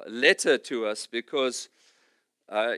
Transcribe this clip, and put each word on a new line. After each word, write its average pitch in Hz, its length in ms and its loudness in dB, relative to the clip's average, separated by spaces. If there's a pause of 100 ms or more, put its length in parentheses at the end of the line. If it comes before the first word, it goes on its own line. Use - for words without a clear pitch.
letter 135 500 4
to 113 300 -4
us 107 180 -4
because, 127 640 -4 (800)
uh, 110 280 0